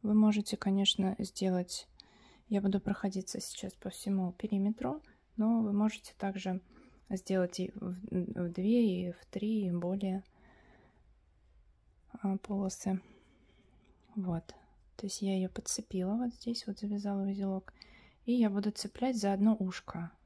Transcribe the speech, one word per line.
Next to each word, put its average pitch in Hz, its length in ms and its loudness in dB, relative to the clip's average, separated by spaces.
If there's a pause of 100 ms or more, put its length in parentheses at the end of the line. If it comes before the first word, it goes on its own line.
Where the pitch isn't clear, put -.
Вы 208 120 2
можете, 214 420 6
конечно, 196 640 2
сделать, 185 680 -2 (600)
я 202 120 2
буду 196 200 2
проходиться 190 600 -4
сейчас - 340 -10
по - 160 -10
всему 190 420 -2
периметру, 220 720 -2 (340)
но 226 240 4
вы 214 120 0
можете 214 460 0
также 190 420 -4 (500)
сделать 185 500 0
и 180 140 -4
в, - 180 -6 (180)
в 175 420 -2
две, 190 560 4
и 175 40 -6
в - 140 -14
три, 208 400 -2
и 180 40 0
более, 190 520 -2 (2000)
а, 196 160 0
полосы. 190 600 -2 (1120)
Вот. 180 400 -4 (420)
То - 100 -8
есть - 160 -6
я 196 140 2
ее 185 120 2
подцепила - 680 -4
вот 240 180 -2
здесь, - 320 -6
вот 202 120 -6
завязала 202 440 -2
узелок. 196 500 -2 (540)
И 233 60 2
я 233 180 6
буду 208 200 0
цеплять 240 460 -2
за 196 160 2
одно 214 260 6
ушко. 180 520 -4 (160)